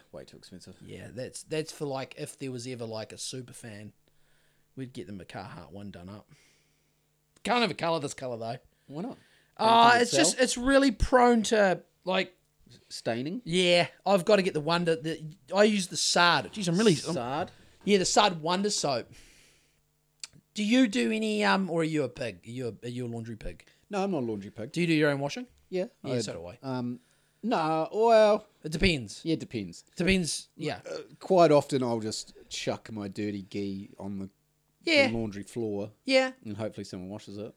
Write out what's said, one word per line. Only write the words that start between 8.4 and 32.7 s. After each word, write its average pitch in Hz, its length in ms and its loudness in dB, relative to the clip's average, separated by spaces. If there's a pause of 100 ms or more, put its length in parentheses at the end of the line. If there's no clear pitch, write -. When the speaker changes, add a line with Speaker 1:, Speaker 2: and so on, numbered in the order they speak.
Speaker 1:
Why 143 160 -12
not? 247 160 -12 (400)
Speaker 2:
Uh, 220 80 0
Speaker 1:
Don't 226 160 6
think 233 140 8
it'd 240 60 4
Speaker 2:
it's - 140 0
just, - 200 4
Speaker 1:
sell? 262 60 2
Speaker 2:
it's - 140 0
really 269 340 4
prone 240 540 6
to, 196 380 4 (240)
like, 185 280 -2 (540)
Speaker 1:
Staining? 135 560 -6
Speaker 2:
Yeah, 175 440 4 (180)
I've 190 180 4
gotta 208 160 6
get 185 140 0
the 151 80 -2
Wonder. 165 340 2
The, 156 260 -6 (320)
I 208 100 6
use 208 240 2
the 160 100 -10
Sard. 170 560 4
Jeez, 202 120 -6
I'm 170 120 2
really, 220 140 6 (140)
I'm 156 60 -4
Speaker 1:
Sard? 135 380 -4 (340)
Speaker 2:
Yeah, 202 140 4
the 180 80 0
Sard 202 340 4
Wonder 185 300 0
Soap. 139 420 -4 (1400)
Do 208 100 -4
you 247 240 6
do 233 240 0
any, 214 320 -2
um, 190 240 2
or 165 140 0
are - 20 2
you 151 200 0
a 123 40 -2
pig? 113 380 -8
Are 113 40 -14
you 123 180 -6 (140)
a, 120 40 -10
are - 40 -8
you 123 160 -6
a - 20 -6
laundry 117 280 -8
pig? - 280 -12 (260)
Speaker 1:
No, 202 140 -2
I'm 202 80 -2
not 147 100 -2
a 120 40 -4
laundry 104 240 -6
pig. 113 220 -12
Speaker 2:
Do 165 80 -2
you 175 60 2
do 165 80 2
your 151 160 4
own 139 80 0
washing? 147 280 -6 (220)
Speaker 1:
Yeah, 185 180 -4 (160)
Speaker 2:
Yeah, 135 120 -4
Speaker 1:
I 123 60 2
Speaker 2:
so 113 120 -6
do 85 140 -12
I. 92 160 -16
Speaker 1:
Um, 123 380 -6 (420)
no, 160 500 0
well, 214 540 4 (180)
Speaker 2:
It 156 80 -10
depends. 156 520 0
Speaker 1:
yeah, 160 100 0
it 120 60 -2
depends. 101 440 -10 (120)
Speaker 2:
Depends, 180 600 0
yeah. 143 220 -8 (120)
Speaker 1:
Uh, 156 80 -10 (220)
quite 170 320 6
often 143 300 4
I'll 117 180 -2
just - 320 -8 (160)
chuck - 420 -6